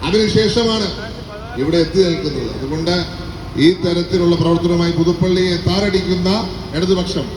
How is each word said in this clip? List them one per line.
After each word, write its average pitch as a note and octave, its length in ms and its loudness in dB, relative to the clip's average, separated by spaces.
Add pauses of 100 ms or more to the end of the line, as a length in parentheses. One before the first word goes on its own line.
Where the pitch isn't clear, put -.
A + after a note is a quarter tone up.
അതിനുശേഷമാണ് G#3+ 1040 0 (480)
ഇവിടെ D#3 160 0
എത്തി E3 220 2
നിൽക്കുന്നത്. D#3 580 0
അതുകൊണ്ട് E3 480 -2 (520)
ഈ E3 160 6
തരത്തിലുള്ള F3 640 2
പ്രവർത്തനവുമായി E3+ 560 2
പുതുപ്പള്ളിയെ F3+ 640 2
താറടിക്കുന്ന F#3 960 0 (240)
ഇടതുപക്ഷം F3 640 0